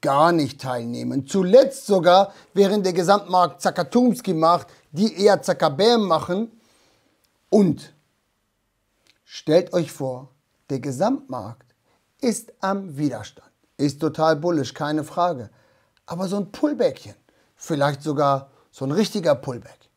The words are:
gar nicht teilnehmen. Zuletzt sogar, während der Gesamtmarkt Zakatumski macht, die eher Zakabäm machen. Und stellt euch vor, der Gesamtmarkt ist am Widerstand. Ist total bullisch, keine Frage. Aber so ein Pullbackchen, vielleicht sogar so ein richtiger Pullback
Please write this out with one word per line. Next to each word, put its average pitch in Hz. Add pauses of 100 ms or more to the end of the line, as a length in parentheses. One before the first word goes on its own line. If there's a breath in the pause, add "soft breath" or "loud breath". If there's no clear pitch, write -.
gar 151
nicht 151
teilnehmen. 123
Zuletzt 202
sogar, 190 (200 loud breath)
während 196
der 185
Gesamtmarkt 180
Zakatumski 196
macht, 160 (240 soft breath)
die 170
eher 196
Zakabäm 185
machen. 180 (1000 soft breath)
Und 196 (1300)
stellt -
euch 170
vor, 135 (420)
der 135
Gesamtmarkt 131 (460)
ist -
am 190
Widerstand. 120 (280)
Ist 143
total 156
bullisch, 151
keine 151
Frage. 151 (560)
Aber 180
so 185
ein 202
Pullbackchen, 233 (400)
vielleicht 143
sogar 143 (220 soft breath)
so -
ein 135
richtiger 170
Pullback -